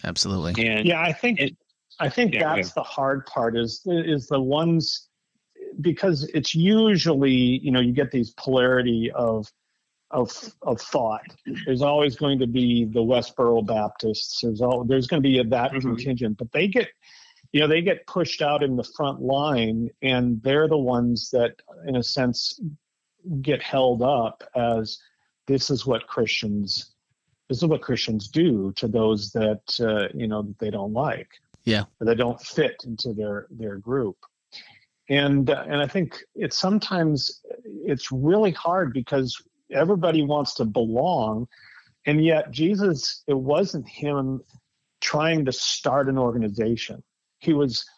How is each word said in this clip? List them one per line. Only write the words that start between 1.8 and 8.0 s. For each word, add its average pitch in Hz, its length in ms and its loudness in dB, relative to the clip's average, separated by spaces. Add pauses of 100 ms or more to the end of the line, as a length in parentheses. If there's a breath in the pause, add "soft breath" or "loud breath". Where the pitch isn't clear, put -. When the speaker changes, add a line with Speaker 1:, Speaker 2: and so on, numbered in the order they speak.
Speaker 3:
I 147 100 0
think 220 260 0
Speaker 2:
yeah, 156 200 2
Speaker 3:
that's 90 140 -2
Speaker 2:
yeah. - 60 -20
Speaker 3:
the 139 80 -4
hard 135 420 -2
part 117 320 -2
is, 113 280 -4
is 160 420 0
the 139 120 0
ones, 156 680 0 (760)
because 160 440 0
it's - 280 -4
usually, 165 800 4
you 127 380 2
know, 127 80 4
you 123 120 4
get 131 200 0